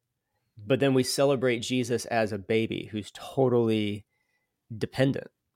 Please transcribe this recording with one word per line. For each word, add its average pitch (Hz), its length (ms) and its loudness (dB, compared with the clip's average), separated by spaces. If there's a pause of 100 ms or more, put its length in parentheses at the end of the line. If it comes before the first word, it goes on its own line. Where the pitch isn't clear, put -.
(560)
but 107 220 0
then 135 160 4
we 131 80 6
celebrate 131 560 2
Jesus 120 460 -2
as 113 260 0
a 107 80 -4
baby 110 540 -2
who's 104 200 -8
totally 113 920 0 (720)
dependent, - 560 -2 (240)